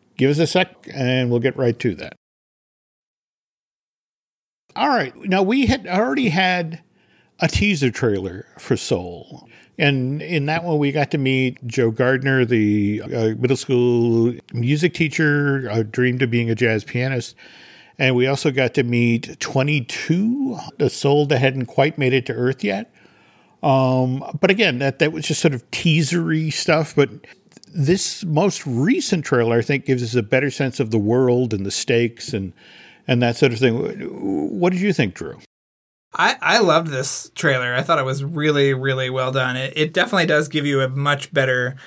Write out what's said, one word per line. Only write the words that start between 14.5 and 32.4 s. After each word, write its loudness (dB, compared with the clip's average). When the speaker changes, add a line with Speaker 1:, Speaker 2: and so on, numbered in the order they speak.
Speaker 1:
music 0
teacher, 0
uh, 2
dreamed 0
of 2
being 0
a 0
jazz 0
pianist. -6
And 2
we 4
also 0
got 0
to 4
meet 0
twenty-two, -2
the 2
soul 2
that 2
hadn't 0
quite 0
made 2
it 2
to -4
Earth -2
yet. -4
Um, 2
but 2
again, 2
that, -2
that 2
was -6
just -2
sort 4
of -10
teasery 0
stuff. 0
But 4
this -2
most 0
recent 0
trailer, 2
I 2
think, -2
gives 2
us -4
a 2
better 0
sense -4
of -2
the 2
world 2
and -2
the -6
stakes -2
and, -6